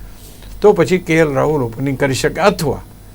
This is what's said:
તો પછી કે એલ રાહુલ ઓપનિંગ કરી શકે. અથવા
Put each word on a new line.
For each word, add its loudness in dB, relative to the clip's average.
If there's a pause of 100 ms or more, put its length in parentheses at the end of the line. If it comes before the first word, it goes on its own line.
(600)
તો 6
પછી 2
કે -2
એલ 4
રાહુલ 0
ઓપનિંગ -4
કરી 0
શકે. -2
અથવા 0 (340)